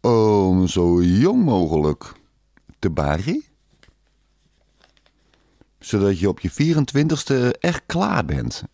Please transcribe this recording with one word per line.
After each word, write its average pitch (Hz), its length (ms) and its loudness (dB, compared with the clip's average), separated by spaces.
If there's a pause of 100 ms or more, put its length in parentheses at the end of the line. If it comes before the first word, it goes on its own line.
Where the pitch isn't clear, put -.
om 104 640 2
zo 87 360 2
jong 160 420 4
mogelijk 80 680 0 (680)
te 98 100 -4
baren. 85 540 -4 (2250)
Zodat 98 400 -2
je 98 100 0
op 85 100 -4
je 92 100 -6
vierentwintigste 147 1080 0
echt 170 260 -4
klaar 185 400 -2
bent. 120 380 -6 (100)